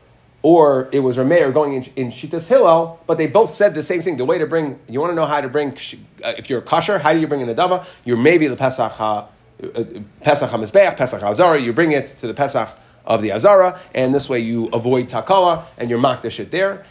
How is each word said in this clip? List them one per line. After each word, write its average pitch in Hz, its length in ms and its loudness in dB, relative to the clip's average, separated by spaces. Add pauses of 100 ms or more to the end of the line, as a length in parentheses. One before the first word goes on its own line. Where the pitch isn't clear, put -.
(440)
or 147 480 4
it 139 80 2
was 127 180 0
Reb 131 100 2
Meir 156 240 4
going 143 220 0
in, 131 100 -6 (120)
in 127 140 -4
Shitas 160 380 -10
Hillel, 170 600 4
but 160 100 -2
they 156 100 0
both 208 240 2
said 202 220 0
the 151 80 -6
same 165 220 -4
thing. 165 140 -4
The - 80 -4
way 170 120 0
to 156 80 -4
bring, 147 420 -4
you 120 120 -8
wanna 170 160 -2
know 160 100 -2
how 147 160 -2
to 139 80 -6
bring, 143 200 -2 (540)
uh, 117 140 -2
if 113 140 -10
you're 120 80 -4
a - 40 -10
kasher, 170 380 0
how 160 120 4
do 165 60 2
you 156 60 -2
bring 139 160 -4
a 120 60 -6
Nidava? 151 400 -2 (180)
You're 120 120 0
maybe 156 300 4
the 123 100 -6
Pesach 127 340 -2
Ha- 107 360 -4 (360)
uh, 113 200 -6 (380)
Pesach 143 280 0
HaMizbeach, 120 480 0
Pesach 120 240 -4
Azara, 143 380 2
you 117 140 -4
bring 160 180 2
it 139 160 -2 (120)
to 123 80 -10
the 110 60 -8
Pesach 135 360 -4 (360)
of 113 160 0
the 104 100 -2
Azara, 180 480 4 (140)
and 131 200 0
this 139 160 -2
way 123 100 -2
you 113 280 -4
avoid 123 400 -2
Takala, 170 580 0 (120)
and 117 120 -6
you're 120 100 -2
Makdash 123 400 -2
it 98 120 -12
there. 190 400 -4